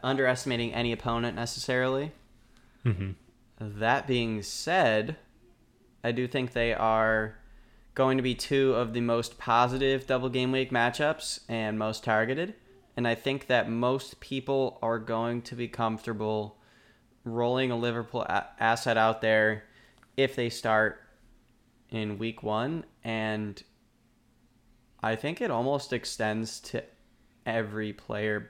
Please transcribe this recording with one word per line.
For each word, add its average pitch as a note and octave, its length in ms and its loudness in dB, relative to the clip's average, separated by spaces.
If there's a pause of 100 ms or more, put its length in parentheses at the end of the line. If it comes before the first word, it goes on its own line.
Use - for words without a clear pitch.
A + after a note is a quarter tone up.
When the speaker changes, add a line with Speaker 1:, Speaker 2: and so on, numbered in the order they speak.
Speaker 1:
underestimating B2+ 680 0
any A#2+ 200 0
opponent A#2 420 -2
necessarily. C3 760 -2 (760)
Speaker 2:
Mm-hmm. F#2+ 260 0 (480)
Speaker 1:
That A2 480 0
being A#2 340 0
said, B2 760 0 (840)
I A#2+ 80 0
do B2 160 0
think B2+ 260 -2
they A#2 200 2
are A2 640 2 (560)
going C3 240 2
to C3 60 0
be B2+ 100 0
two C3+ 400 2
of A2+ 200 0
the A#2+ 80 -2
most A#2 360 0
positive B2+ 680 2
double B2+ 220 0
game B2+ 220 0
week C3 200 0
matchups C3 760 0
and A2 300 -2
most A2 260 -4
targeted. B2+ 520 0 (420)
And B2 100 2
I A#2 60 4
think C3+ 340 -2
that A#2+ 220 4
most B2 500 0
people C3+ 640 -2
are A#2 160 0
going A#2 460 -2
to - 120 -12
be A#2+ 120 -4
comfortable G#2+ 920 -2 (680)
rolling A#2+ 460 0
a A#2+ 80 0
Liverpool A#2 460 -2
a-, - 240 0 (120)
asset A2+ 380 2
out A2 240 4
there A2 440 4 (520)
if C3 180 2
they A#2+ 140 0
start A2 520 2 (920)
in G#2+ 260 -4
week A2+ 240 -6
one. A#2 440 -2 (180)
And A2 580 -4 (1400)
I A2 120 2
think D3 240 -6
it A3+ 120 -2
almost C3 420 0
extends A2 680 -4
to - 220 -8 (600)
every G#2+ 480 -4
player G#2 560 -4